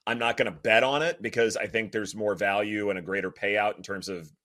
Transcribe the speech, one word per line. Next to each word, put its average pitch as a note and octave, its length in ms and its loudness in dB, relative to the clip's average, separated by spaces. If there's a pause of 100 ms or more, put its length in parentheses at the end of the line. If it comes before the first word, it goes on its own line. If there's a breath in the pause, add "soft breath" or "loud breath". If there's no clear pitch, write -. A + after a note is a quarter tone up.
I'm A#2 100 0
not A#2 200 0
gonna A2 140 2
bet A2+ 300 4
on C#3+ 200 2
it E3+ 180 -2
because A2+ 380 0
I G#2 80 -2
think G#2+ 260 -4
there's G#2 220 -4
more G#2 200 0
value G#2 540 0
and F#2+ 100 0
a F2+ 40 -8
greater F#2 280 -2
payout G#2 460 0
in F#2 60 -16
terms G2 260 -8
of, E2+ 240 -10 (120)